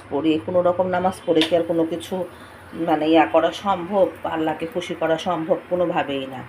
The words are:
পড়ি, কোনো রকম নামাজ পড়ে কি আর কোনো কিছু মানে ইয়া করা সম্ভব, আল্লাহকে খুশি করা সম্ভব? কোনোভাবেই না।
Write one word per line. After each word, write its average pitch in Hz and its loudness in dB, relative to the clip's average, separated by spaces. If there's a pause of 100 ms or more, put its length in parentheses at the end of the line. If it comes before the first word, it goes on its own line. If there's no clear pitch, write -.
(100)
পড়ি, 156 2
কোনো 180 2
রকম 180 2
নামাজ 185 0
পড়ে 160 4
কি 165 2
আর 170 2
কোনো 165 0
কিছু 175 -6 (500)
মানে 165 0
ইয়া 160 6
করা 165 2
সম্ভব, 190 0 (180)
আল্লাহকে 160 -4
খুশি 175 -6
করা 160 0
সম্ভব? 170 -2 (140)
কোনোভাবেই 156 -2
না। 127 -12